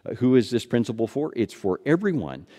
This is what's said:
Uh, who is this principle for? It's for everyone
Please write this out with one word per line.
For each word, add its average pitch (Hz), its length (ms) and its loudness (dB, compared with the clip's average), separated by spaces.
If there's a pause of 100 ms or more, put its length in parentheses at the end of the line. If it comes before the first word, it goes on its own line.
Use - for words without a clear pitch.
Uh, - 80 -8
who 127 200 2
is 123 140 6
this 117 160 -2
principle 113 420 0
for? 143 300 -4
It's 110 160 -2
for - 320 -2
everyone 139 600 -2 (120)